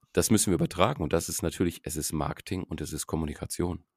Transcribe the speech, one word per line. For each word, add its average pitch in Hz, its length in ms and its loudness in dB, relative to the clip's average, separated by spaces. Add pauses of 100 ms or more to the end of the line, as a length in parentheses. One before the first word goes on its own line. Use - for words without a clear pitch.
(120)
das - 180 4
müssen 104 220 4
wir 85 40 4
übertragen 90 460 2
und - 120 0
das 85 160 2
ist - 120 -4
natürlich, 85 420 0
es 76 120 -6
ist 76 160 -4
Marketing 78 520 -4
und 82 180 -8
es 73 100 -6
ist 76 140 -6
Kommunikation. 82 760 -4 (120)